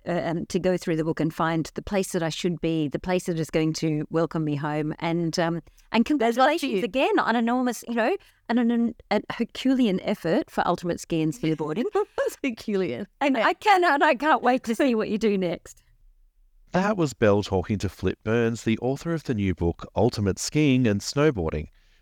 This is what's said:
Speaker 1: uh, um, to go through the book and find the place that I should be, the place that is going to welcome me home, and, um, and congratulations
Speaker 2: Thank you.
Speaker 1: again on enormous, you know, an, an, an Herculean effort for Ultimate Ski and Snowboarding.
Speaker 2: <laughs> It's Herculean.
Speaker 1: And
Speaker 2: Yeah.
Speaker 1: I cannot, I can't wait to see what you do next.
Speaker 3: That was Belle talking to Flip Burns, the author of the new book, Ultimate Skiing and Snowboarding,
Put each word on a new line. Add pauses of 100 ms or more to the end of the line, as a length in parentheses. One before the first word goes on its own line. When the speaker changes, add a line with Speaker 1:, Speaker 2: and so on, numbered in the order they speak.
Speaker 1:
uh,
um,
to
go
through
the
book
and
find
the
place
that
I
should
be,
the
place
that
is
going
to
welcome
me
home,
and,
um, (280)
and
congratulations (100)
Speaker 2:
Thank
you.
Speaker 1:
again
on
enormous,
you
know, (360)
an,
an, (160)
an
Herculean
effort
for
Ultimate
Ski
and
Snowboarding.
Speaker 2:
<laughs> (260)
It's
Herculean. (160)
Speaker 1:
And
Speaker 2:
Yeah.
Speaker 1:
I
cannot,
I
can't
wait
to
see
what
you
do
next. (880)
Speaker 3:
That
was
Belle
talking
to
Flip
Burns,
the
author
of
the
new
book, (100)
Ultimate
Skiing
and
Snowboarding, (340)